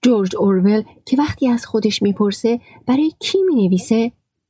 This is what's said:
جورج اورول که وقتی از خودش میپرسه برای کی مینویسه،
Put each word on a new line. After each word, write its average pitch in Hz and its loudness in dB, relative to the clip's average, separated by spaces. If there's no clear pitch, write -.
جورج 208 0
اورول 202 2
که 254 -2
وقتی 294 -2
از 240 0
خودش 214 -2
میپرسه 208 0
برای 302 0
کی - -4
مینویسه، 220 0